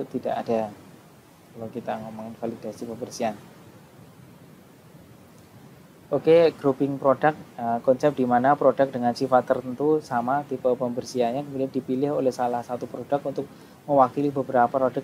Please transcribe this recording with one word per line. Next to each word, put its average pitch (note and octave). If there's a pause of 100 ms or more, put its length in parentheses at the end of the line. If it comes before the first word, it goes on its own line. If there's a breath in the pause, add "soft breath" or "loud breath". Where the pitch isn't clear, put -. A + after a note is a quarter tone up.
(180)
tidak A#2+ (100)
ada A2+ (920)
kalau A2+
kita A2+ (120)
ngomongin A2
validasi A2+
pembersihan. A2+ (2750)
Oke, D#3+
grouping C#3
produk, C#3 (240)
eh, A#2
konsep C#3
di B2+
mana B2
produk C#3
dengan A#2+
sifat B2+
tertentu C3+
sama B2+
tipe C3
pembersihannya, B2
kemudian C3+
dipilih C#3
oleh C3
salah A#2+
satu A#2+
produk B2+
untuk C#3 (400 loud breath)
mewakili C#3
beberapa C3
produk C3